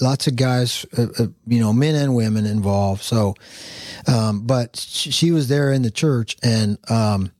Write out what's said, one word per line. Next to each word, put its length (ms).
lots 260
of 100
guys, 480
uh, 80
uh, 80
you 140
know, 120
men 220
and 200
women 300
involved. 580
So, 320
um, 400
but 300
sh-, 380
she 160
was 180
there 240
in 100
the 100
church, 500
and, 340
um, 500